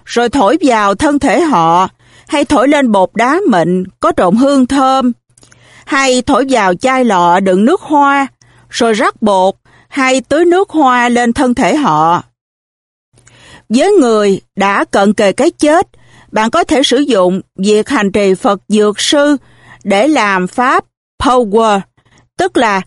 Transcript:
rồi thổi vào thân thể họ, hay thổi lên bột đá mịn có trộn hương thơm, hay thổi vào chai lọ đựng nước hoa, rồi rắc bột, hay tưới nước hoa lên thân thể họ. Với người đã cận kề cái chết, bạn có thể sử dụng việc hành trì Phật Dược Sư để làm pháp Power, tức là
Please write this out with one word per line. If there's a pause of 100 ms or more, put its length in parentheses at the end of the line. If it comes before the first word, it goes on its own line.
rồi
thổi
vào
thân
thể
họ, (400)
hay
thổi
lên
bột
đá
mịn (160)
có
trộn
hương
thơm, (720)
hay
thổi
vào
chai
lọ
đựng
nước
hoa, (420)
rồi
rắc
bột, (340)
hay
tưới
nước
hoa
lên
thân
thể
họ. (1500)
Với
người (160)
đã
cận
kề
cái
chết, (440)
bạn
có
thể
sử
dụng (180)
việc
hành
trì
Phật
Dược
Sư (480)
để
làm
pháp (380)
Power, (580)
tức
là